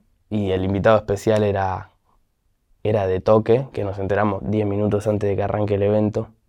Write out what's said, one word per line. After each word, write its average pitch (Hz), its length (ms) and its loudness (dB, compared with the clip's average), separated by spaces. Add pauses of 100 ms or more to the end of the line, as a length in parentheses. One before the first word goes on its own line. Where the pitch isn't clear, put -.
(300)
y 104 200 -2
el 92 140 0
invitado 98 320 4
especial 107 480 0
era, 95 460 -2 (920)
era 107 240 0
De 92 140 0
Toque, 113 520 2
que 107 120 -6
nos 98 140 -8
enteramos 98 460 -2
diez 104 220 -2
minutos 101 400 -2
antes 104 240 0
de 98 60 0
que 101 60 -2
arranque 104 320 -2
el 101 80 0
evento 107 460 0 (200)